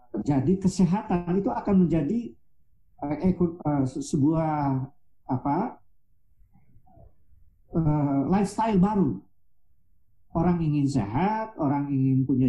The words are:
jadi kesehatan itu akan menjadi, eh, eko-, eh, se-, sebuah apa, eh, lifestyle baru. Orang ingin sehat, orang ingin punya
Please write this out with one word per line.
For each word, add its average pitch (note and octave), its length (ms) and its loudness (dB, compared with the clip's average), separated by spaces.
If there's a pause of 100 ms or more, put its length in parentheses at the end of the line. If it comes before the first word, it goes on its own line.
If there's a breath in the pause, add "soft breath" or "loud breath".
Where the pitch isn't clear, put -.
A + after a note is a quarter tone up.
(260)
jadi D3 320 2
kesehatan F3+ 800 0
itu G3 160 -2
akan F#3+ 320 4
menjadi, E3 480 -2 (720)
eh, D3 120 -4 (120)
eko-, F3 320 -2
eh, C#3+ 240 2
se-, C#3 160 -8
sebuah D3 880 0 (400)
apa, C#3+ 480 -4 (2000)
eh, D3 480 2
lifestyle G3+ 540 0
baru. F#3+ 420 2 (1080)
Orang E3+ 320 0
ingin D3 240 0
sehat, C#3 720 -2
orang C#3+ 320 -2
ingin C3 320 2
punya C3 260 2